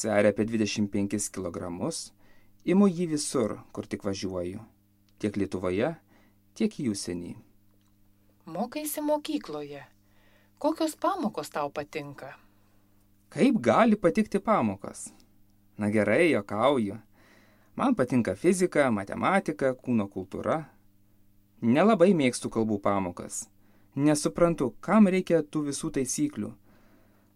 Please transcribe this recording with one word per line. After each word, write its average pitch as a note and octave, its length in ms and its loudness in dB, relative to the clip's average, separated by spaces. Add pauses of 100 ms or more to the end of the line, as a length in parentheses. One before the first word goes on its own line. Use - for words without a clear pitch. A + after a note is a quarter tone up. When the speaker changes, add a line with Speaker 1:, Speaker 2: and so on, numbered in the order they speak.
Speaker 1:
sveria G#2 320 4
apie A2 160 0
dvidešimt G#2+ 420 0
penkis G2+ 400 -2
kilogramus, F2+ 800 -8 (560)
imu G3 240 6
jį F3 240 -2
visur, B2+ 460 -2 (120)
kur - 160 -10
tik G2+ 160 -8
važiuoju. F#2+ 560 -6 (640)
Tiek G#2 160 -2
Lietuvoje, G2 560 -2 (640)
tiek G#3+ 240 -2
į B2+ 100 -2
užsienį. F2 440 -8 (1160)
Speaker 2:
Mokaisi D4 540 -6
mokykloje. D3+ 800 -4 (760)
Kokios D#4 360 -2
pamokos D#4+ 520 -4
tau D3 200 -4
patinka? C#3+ 640 -10 (960)
Speaker 1:
Kaip A3 320 2
gali G#3 340 6
patikti F#3+ 460 0
pamokos? B2+ 640 -2 (720)
Na G#2 120 0
gerai, A2 420 4
juokauju. A2 640 0 (800)
Man C4+ 200 0
patinka A#2 400 0
fizika, F3 560 2
matematika, C3+ 800 -2
kūno A#2 380 -2
kultūra. F#2 500 -4 (1000)
Nelabai F3 520 6
mėgstu B2+ 400 0
kalbų A2 260 0
pamokas. F#2+ 680 -4 (480)
Nesuprantu, D3+ 840 2
kam G3+ 260 6
reikia F3+ 340 2
tų D3+ 280 -4
visų D3 280 -6
taisyklių. B2 540 -4 (840)